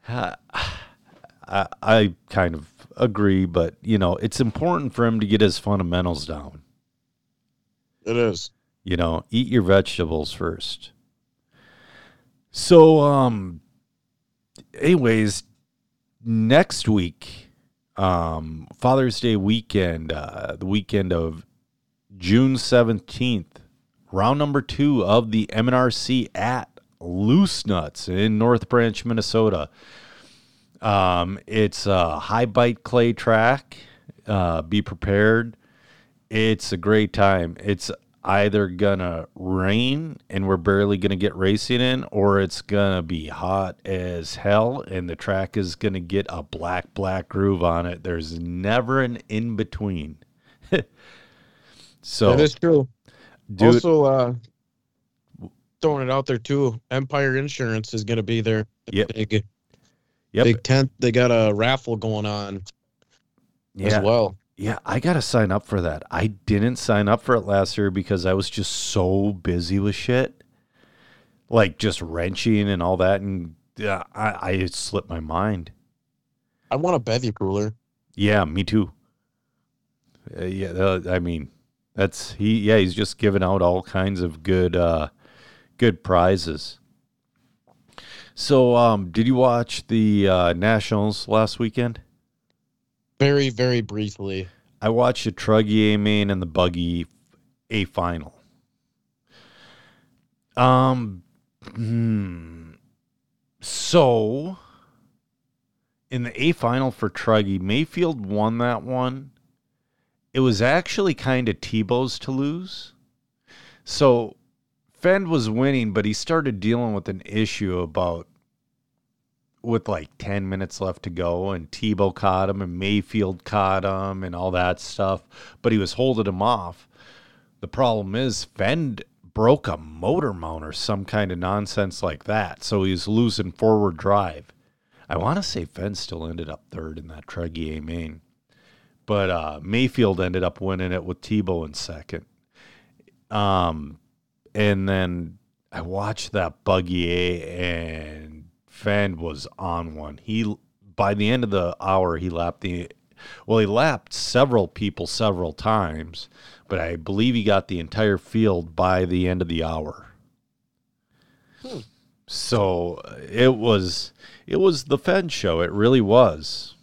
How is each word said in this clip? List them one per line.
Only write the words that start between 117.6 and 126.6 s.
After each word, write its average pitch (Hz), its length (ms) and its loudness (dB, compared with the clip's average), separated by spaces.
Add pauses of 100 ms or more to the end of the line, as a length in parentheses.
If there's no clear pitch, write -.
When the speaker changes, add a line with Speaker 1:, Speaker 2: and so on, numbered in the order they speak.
Speaker 1:
about, 85 480 -4 (1400)
with, 117 260 -2
like, 82 200 -4 (100)
ten 98 300 -6
minutes 95 320 -6
left 95 240 -4
to 95 60 -8
go, 87 400 -2
and 85 200 -8
Tebow 101 440 0
caught 95 340 2
him, 98 140 -4
and 87 160 -8
Mayfield 98 640 -2
caught 95 400 0
him, 95 400 -4
and 90 100 -8
all 92 180 -4
that 90 280 0
stuff, 95 420 -4 (400)
but 120 100 2
he 110 60 4
was 95 160 -2
holding 120 320 0
him 95 160 -2
off. 101 460 -2 (720)